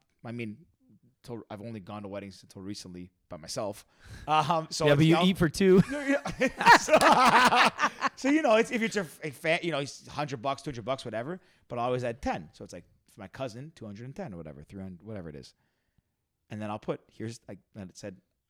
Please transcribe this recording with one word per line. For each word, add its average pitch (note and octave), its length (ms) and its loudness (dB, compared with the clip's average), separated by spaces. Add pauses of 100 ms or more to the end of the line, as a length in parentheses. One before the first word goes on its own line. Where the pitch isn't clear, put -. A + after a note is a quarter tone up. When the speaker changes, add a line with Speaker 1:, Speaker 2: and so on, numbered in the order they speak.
(240)
Speaker 1:
I A#2 80 -12
mean, A#2 240 -10 (680)
till, A#2 280 -14
I've G#2 120 -14
only A2 180 -12
gone G#2 220 -12
to G2+ 60 -12
weddings G2 340 -12
until - 200 -18
recently F2+ 480 -12 (180)
by F2 80 -14
myself. G#2+ 540 -10
<laughs> - 40 -20 (340)
Um, D#3 420 0
so D#3 160 -2
Speaker 2:
Yeah, D3 60 6
Speaker 1:
it's C#3+ 80 4
Speaker 2:
but D#3+ 60 6
you E3 100 6
Speaker 1:
all F3+ 100 4
Speaker 2:
eat F#3 120 2
for E3+ 120 2
two. F#3+ 360 6
Speaker 1:
<laughs> - 40 -12
Yeah, C#4 260 -2 (240)
yeah. C4 80 2 (300)
<laughs> - 0 -
So, - 160 2 (1200)
so, C4+ 140 -2
you D#4 120 4
know, A3+ 140 4
it's, A3+ 140 4
if A#3 120 -2
it's A3 140 -2
a, G#3 40 -2
f-, - 220 -10
a D3+ 80 -8
fa-, D#3+ 320 0
you E3+ 100 -2
know, C#3+ 80 -2
it's - 280 -10
hundred C3+ 340 -6
bucks, C3+ 200 -4
two D#3 80 -8
hundred A#2 140 -10
bucks, B2+ 200 -4
whatever. B2 360 -8 (280)
But A#2+ 100 -8
I A#2 60 -2
always B2+ 200 -2
add A#2+ 180 -6
ten. D#3+ 300 -6
So - 120 -18
it's - 80 -18
like, F2 120 -16 (300)
for A2+ 60 -20
my F#2+ 80 -14
cousin, C3+ 460 -12
two - 120 -18
hundred G#2 200 -14
and C3+ 100 -16
ten E3 160 -12
or E2+ 40 -14
whatever, D2+ 320 -16
three G2 120 -16
hundred, F#2 260 -14
whatever G2 220 -12
it D2 80 -14
is. - 180 -20 (960)
And G#2+ 100 -12
then G#2+ 100 -8
I'll A2 80 -8
put, - 220 -8 (100)
here's, A2+ 380 -12
like, G2+ 100 -16 (180)
and F#2+ 140 -14
it - 60 -20
said, G2 200 -16 (340)